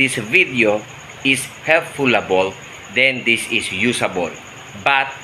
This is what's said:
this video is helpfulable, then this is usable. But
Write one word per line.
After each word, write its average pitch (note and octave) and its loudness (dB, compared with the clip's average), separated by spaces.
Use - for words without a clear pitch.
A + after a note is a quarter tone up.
this C3+ 2
video A#2+ 2
is C3+ 0
helpfulable, G2+ 2
then B2+ 2
this A#2 2
is G#2+ -2
usable. F#2+ 0
But C3+ 2